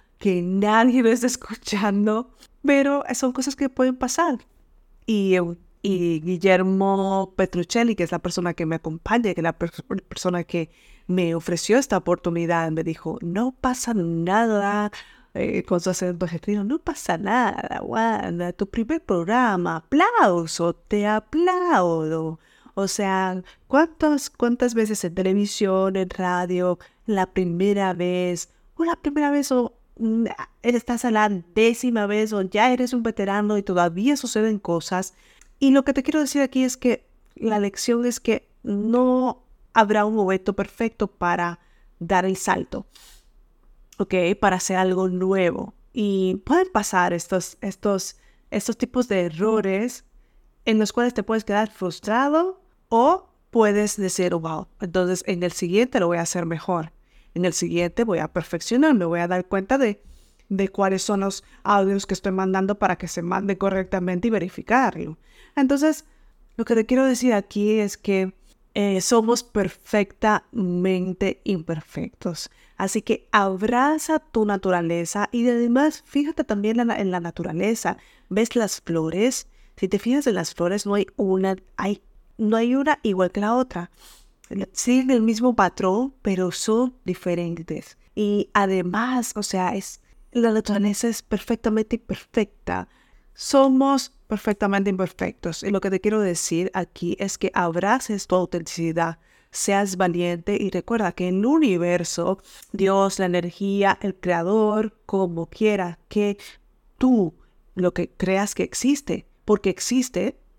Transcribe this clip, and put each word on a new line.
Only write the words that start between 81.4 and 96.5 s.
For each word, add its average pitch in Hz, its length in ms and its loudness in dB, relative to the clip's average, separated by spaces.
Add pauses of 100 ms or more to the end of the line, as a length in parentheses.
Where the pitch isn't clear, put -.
hay, 196 260 -4 (360)
no 220 180 2
hay 233 180 2
una 285 280 0
igual 185 300 0
que 202 80 -4
la 214 140 0
otra. 247 360 -4 (840)
Siguen 254 380 2
el 240 120 4
mismo 226 340 2
patrón, 202 680 0
pero 185 300 0
son 247 420 0 (100)
diferentes. 170 920 -6 (180)
Y 208 380 0
además, 202 800 0
o 208 80 -6
sea, 185 320 -2
es, - 260 -10 (300)
la 233 220 2
naturaleza 208 560 0
es 220 140 -6
perfectamente 220 720 -2
imperfecta. - 920 -6 (460)
Somos 269 800 2 (160)
perfectamente 202 600 0
imperfectos. 180 720 -6
Y 196 80 -4
lo 196 100 0
que 196 100 -4
te 190 100 0
quiero 214 200 0
decir 175 540 -2